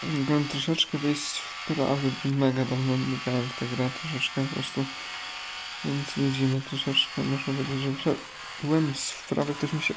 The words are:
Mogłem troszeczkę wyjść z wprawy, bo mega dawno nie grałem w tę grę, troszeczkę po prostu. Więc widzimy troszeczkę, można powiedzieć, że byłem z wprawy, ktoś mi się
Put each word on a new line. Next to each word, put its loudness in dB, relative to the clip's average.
Mogłem 2
troszeczkę 0
wyjść 2
z -2
wprawy, 0
bo 2
mega 4
dawno 2
nie 0
grałem 0
w -8
tę -2
grę, 0
troszeczkę -2
po -4
prostu. 0
Więc 0
widzimy 4
troszeczkę, 0
można 0
powiedzieć, -2
że 4
byłem 2
z -4
wprawy, -2
ktoś -2
mi 0
się 0